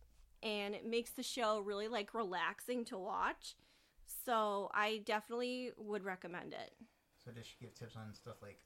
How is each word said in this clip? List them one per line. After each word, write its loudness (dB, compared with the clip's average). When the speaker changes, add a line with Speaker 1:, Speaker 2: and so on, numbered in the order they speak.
Speaker 1:
and 0
it -6
makes 2
the -4
show 4
really, 0
like, -2
relaxing 2
to -4
watch. 0
So 4
I 4
definitely 0
would -2
recommend -4
it. -6
Speaker 2:
So -10
does -10
she -16
give -12
tips -10
on -8
stuff -12
like -14